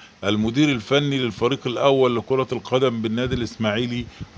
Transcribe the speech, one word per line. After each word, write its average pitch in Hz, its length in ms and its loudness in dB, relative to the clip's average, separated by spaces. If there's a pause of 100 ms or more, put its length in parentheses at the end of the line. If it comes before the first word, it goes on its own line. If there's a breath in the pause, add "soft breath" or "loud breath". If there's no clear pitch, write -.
(240 loud breath)
المدير 113 460 2
الفني 139 480 0
للفريق 127 500 -2
الأول 127 480 4
لكرة 131 360 -2
القدم 123 500 0
بالنادي 120 340 -2
الإسماعيلي 117 720 -2 (320 loud breath)